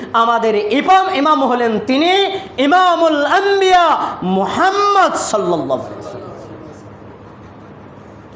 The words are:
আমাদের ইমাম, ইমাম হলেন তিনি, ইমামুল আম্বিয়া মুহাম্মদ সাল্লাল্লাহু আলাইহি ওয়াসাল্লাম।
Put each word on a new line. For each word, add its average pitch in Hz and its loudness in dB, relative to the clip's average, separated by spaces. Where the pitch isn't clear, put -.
আমাদের 226 0
ইমাম, 381 2
ইমাম 285 2
হলেন 240 0
তিনি, 370 0
ইমামুল 320 2
আম্বিয়া 370 2
মুহাম্মদ 359 0
সাল্লাল্লাহু 165 -2
আলাইহি - -14
ওয়াসাল্লাম। - -14